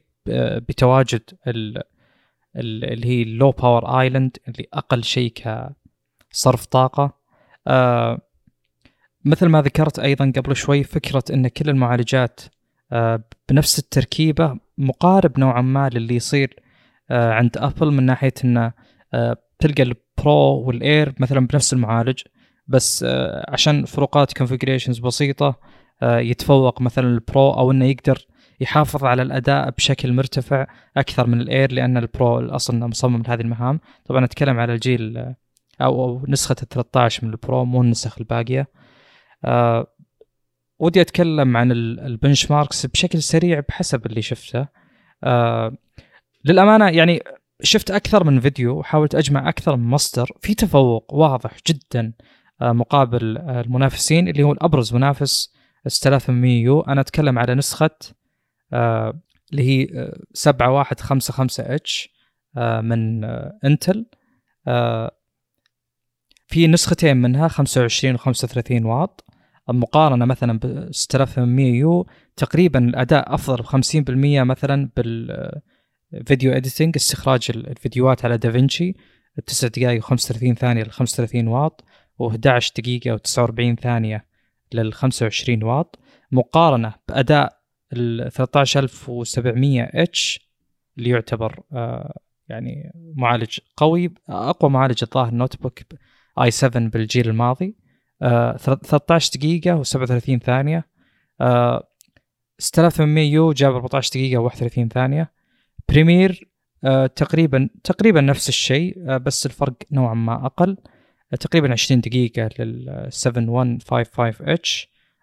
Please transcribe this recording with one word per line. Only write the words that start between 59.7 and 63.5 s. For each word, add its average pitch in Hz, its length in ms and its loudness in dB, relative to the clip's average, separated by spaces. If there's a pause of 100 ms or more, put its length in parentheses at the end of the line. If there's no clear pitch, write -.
آه، - 200 -12 (140)
سبعة 127 380 2
واحد 135 280 0
خمسة - 340 -2
خمسة 127 420 -4
اتش، - 340 -8 (480)
آه، 113 240 -2
من، 113 420 -2
آه، 117 420 -10